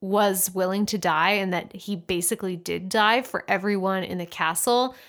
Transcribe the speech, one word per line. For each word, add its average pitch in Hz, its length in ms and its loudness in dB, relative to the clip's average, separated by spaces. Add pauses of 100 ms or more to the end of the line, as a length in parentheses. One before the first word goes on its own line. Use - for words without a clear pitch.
was 196 520 2
willing 185 340 0
to 214 120 -2
die 170 340 2
and 196 200 0
that 175 220 -4
he 202 200 -6
basically 180 640 -2
did 175 320 -6
die 220 340 2
for - 260 -6
everyone 190 540 0
in 180 160 -6
the 170 80 -4
castle, 240 720 0 (120)